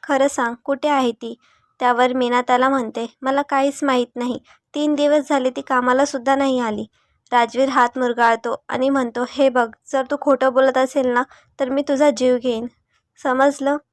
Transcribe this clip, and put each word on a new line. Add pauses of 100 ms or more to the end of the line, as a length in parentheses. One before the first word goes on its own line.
खरं
सांग, (100)
कुठे
आहे
ती?" (460)
त्यावर
मीना
त्याला
म्हणते, (160)
"मला
काहीच
माहीत (100)
नाही. (360)
तीन
दिवस
झाले
ती
कामाला
सुद्धा
नाही
आली." (460)
राजवीर
हात
मुरगाळतो (140)
आणि
म्हणतो,
"हे
बघ, (240)
जर
तू
खोटं
बोलत
असेल
ना, (360)
तर
मी
तुझा
जीव
घेईन, (540)
समजलं?" (160)